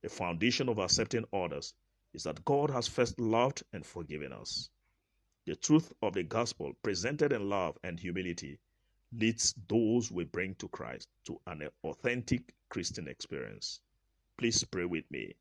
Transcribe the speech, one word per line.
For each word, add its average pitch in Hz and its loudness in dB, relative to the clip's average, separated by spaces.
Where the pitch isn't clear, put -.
The - -4
foundation 92 2
of 107 2
accepting 110 2
others 87 -2
is - -10
that 78 -4
God 143 4
has 127 0
first 120 0
loved 120 4
and 92 -8
forgiven 76 -8
us. - -8
The 82 -2
truth - 6
of 101 2
the 92 2
gospel 107 0
presented 131 2
in 101 -2
love 92 0
and 87 -6
humility 87 -4
leads 113 2
those 113 4
we 87 -2
bring 95 -4
to - -10
Christ - -10
to - -8
an 76 -6
authentic 123 0
Christian - -6
experience. 58 -8
Please 117 2
pray 87 -2
with 85 -2
me. 55 -8